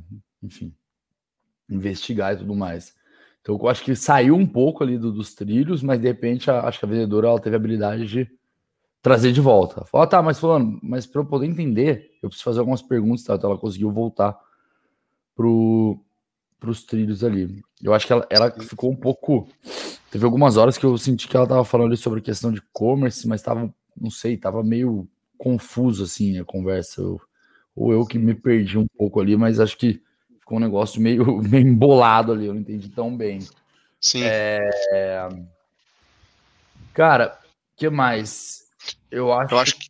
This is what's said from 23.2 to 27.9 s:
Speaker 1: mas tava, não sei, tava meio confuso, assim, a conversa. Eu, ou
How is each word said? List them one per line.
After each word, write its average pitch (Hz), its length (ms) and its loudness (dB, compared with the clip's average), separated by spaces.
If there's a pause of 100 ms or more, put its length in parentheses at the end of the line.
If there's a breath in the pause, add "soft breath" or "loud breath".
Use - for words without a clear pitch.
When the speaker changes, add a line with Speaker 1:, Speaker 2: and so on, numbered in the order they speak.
Speaker 1:
mas 110 140 -4
tava, 117 340 -6 (240)
não 113 120 -8
sei, 113 260 -6
tava 101 260 -6
meio 113 460 -2 (300)
confuso, 120 680 -2
assim, 95 340 -4
a 87 60 -8
conversa. 92 560 -6
Eu, 92 180 -6 (560)
ou 117 160 0